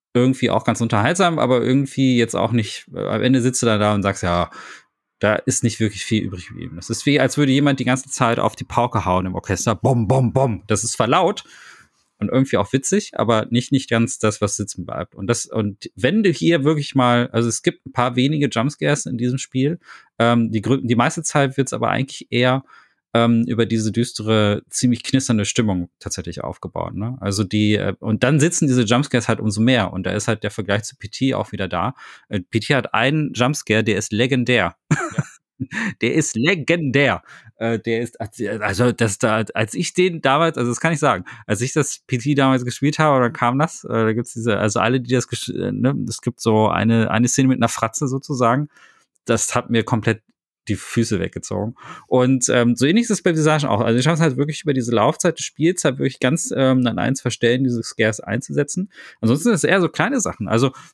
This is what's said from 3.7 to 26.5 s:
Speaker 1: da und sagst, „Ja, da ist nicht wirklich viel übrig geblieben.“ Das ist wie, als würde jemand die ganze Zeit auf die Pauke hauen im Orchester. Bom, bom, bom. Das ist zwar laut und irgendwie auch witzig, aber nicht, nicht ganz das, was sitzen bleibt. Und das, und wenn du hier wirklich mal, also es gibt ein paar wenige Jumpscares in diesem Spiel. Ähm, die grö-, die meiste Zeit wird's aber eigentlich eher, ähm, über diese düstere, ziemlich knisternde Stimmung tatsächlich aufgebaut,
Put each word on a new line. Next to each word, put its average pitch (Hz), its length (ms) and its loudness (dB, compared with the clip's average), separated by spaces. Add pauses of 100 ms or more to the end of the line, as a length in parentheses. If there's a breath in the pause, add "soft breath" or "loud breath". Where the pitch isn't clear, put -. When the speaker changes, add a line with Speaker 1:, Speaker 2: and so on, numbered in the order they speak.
Speaker 1:
da 104 140 2
und 101 100 0
sagst, 98 180 -2
„Ja, 87 280 0 (680 loud breath)
da 104 160 2
ist - 300 -4
nicht 113 160 0
wirklich 107 240 -2
viel 107 180 0
übrig 92 260 -8
geblieben.“ 85 280 -14
Das 87 140 -12
ist - 160 -4
wie, 143 140 2
als 131 160 0
würde 143 160 4
jemand 139 280 2
die 120 40 -2
ganze 127 240 -2
Zeit 117 300 0
auf - 180 0
die - 80 -10
Pauke 120 400 0
hauen 92 220 2
im 92 80 -6
Orchester. 98 400 -2
Bom, 117 320 0
bom, 131 260 2
bom. 131 360 0
Das 107 160 0
ist 107 80 -6
zwar 110 160 0
laut 180 360 2 (760 loud breath)
und 104 100 -4
irgendwie 131 300 2
auch 98 140 -2
witzig, 190 460 -2
aber 110 320 2
nicht, 120 220 0
nicht 135 160 0
ganz 117 300 0
das, 107 240 0
was 104 140 -2
sitzen 98 280 -8
bleibt. - 300 -10
Und 98 120 -10
das, 117 200 -2
und 104 500 -4
wenn 185 260 0
du 196 80 4
hier 160 340 2
wirklich 151 300 0
mal, 120 380 4
also 117 160 2
es - 140 -4
gibt - 240 -4
ein - 60 -18
paar 123 220 0
wenige 143 340 0
Jumpscares 143 580 -2
in 127 100 -6
diesem 123 220 -2
Spiel. 139 400 -2 (400 loud breath)
Ähm, 117 340 4
die 110 80 0
grö-, 135 220 0
die 113 140 2
meiste 139 260 0
Zeit 139 340 0
wird's 135 160 -2
aber 117 160 -2
eigentlich 113 420 -4
eher, 127 340 0 (500 soft breath)
ähm, 117 340 4
über 113 180 0
diese 110 240 -2
düstere, 107 800 0
ziemlich 123 340 0
knisternde 117 440 0
Stimmung 95 420 0 (100)
tatsächlich - 460 -10
aufgebaut, - 500 -10